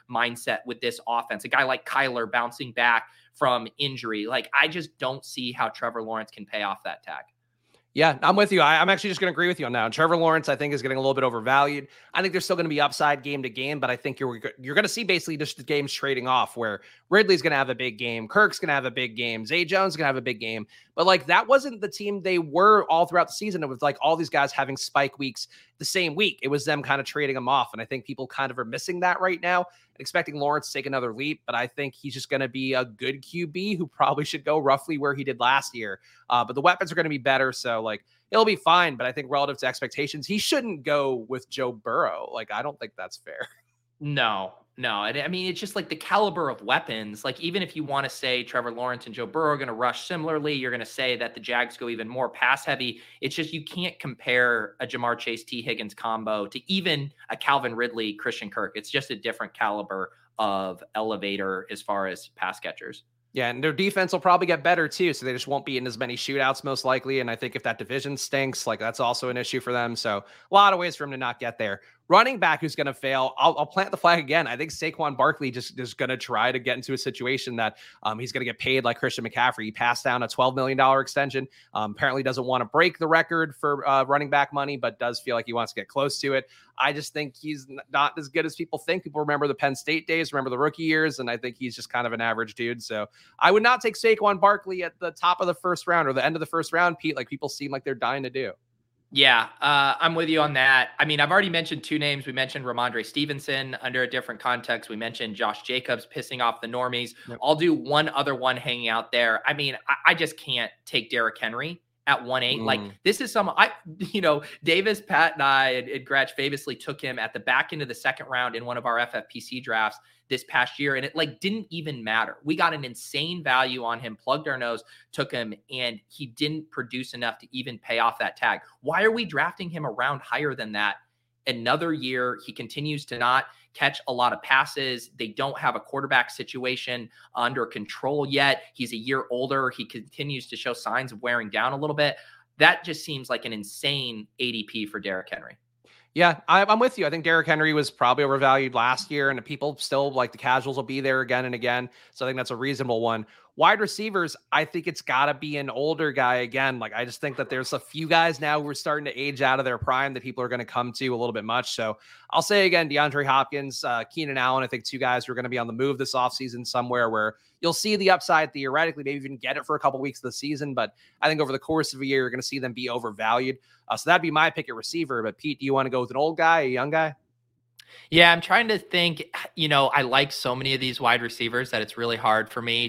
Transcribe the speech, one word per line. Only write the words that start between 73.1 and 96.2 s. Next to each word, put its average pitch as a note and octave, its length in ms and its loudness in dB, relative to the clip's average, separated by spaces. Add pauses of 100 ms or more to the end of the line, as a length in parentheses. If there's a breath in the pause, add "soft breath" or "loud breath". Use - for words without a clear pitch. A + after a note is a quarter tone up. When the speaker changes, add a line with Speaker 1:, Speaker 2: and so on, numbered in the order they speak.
Speaker 2:
I'll, D3+ 180 4
I'll D3+ 120 -2
plant F#3+ 240 0
the F3+ 60 -6
flag E3+ 200 6
again. D3+ 300 2
I A#2+ 100 -4
think D#3 140 -6
Saquon D#3 440 -4
Barkley C#3 360 2
just B2 280 -10
is B2 140 -8
gonna B2+ 240 -2
try A#2+ 340 0
to B2+ 60 -2
get B2 180 -2
into C3 180 -8
a C3 40 -4
situation B2+ 600 -4
that, A2 200 -2 (240 loud breath)
um, A2 160 -4
he's A#2+ 140 -8
gonna B2+ 140 -4
get A#2+ 120 -6
paid C3 260 2
like A#2+ 140 2
Christian B2+ 260 -4
McCaffrey. A#2+ 420 0
He G#2+ 60 -6
passed A#2+ 320 0
down B2 200 0
a A2+ 40 -4
twelve B2+ 280 2
million C3 200 0
dollar C3+ 260 6
extension. C3+ 460 -2 (280 soft breath)
Um, G#2+ 160 -2
apparently C3+ 320 -2
doesn't B2+ 220 -2
wanna B2 200 0
break E3+ 320 4
the E3 80 -2
record D#3+ 500 2
for, C#3+ 320 0
uh, C3+ 180 4
running C#3+ 260 0
back C#3+ 200 4
money, C#3+ 240 -4
but A#2+ 220 -4
does A#2+ 220 -4
feel B2 160 -2
like A#2 100 -2
he A#2 80 -8
wants A#2 200 -2
to G#2+ 80 -8
get F#2+ 60 -8
close C#3 340 -2
to C#3 120 0
it. C3+ 160 0 (300 soft breath)
I C#3+ 140 2
just C#3+ 200 -8
think D3 220 -8
he's D3 340 -10
n-, C3+ 100 -14 (120)
not C#3+ 260 2
as D3 100 -8
good D#3+ 160 -2
as D#3 120 -4
people D#3+ 240 -8
think. F3+ 240 -2
People D3+ 180 -4
remember D3 260 0
the C#3 60 0
Penn C#3 220 0
State D#3 320 -4
days, D#3+ 260 -2
remember C3 160 -2
the B2 80 -2
rookie D3 240 0
years, D#3 380 2
and B2 100 -4
I A#2 80 -2
think A#2+ 220 -8
he's B2 160 -6
just - 160 -14
kind B2 160 0
of A2+ 60 -4
an A#2 80 -2
average A2+ 340 0
dude. A#2+ 260 -4
So G#2+ 240 -4 (320 soft breath)
I E3 140 8
would G#3+ 100 6
not A#3+ 200 4
take A3+ 120 0
Saquon G#3 480 4
Barkley G3 400 2
at E3+ 180 -8
the E3+ 120 -4
top F3 300 2
of F#3 40 0
the F3 80 2
first F3 320 -2
round E3+ 220 4
or C3+ 60 2
the C3 120 2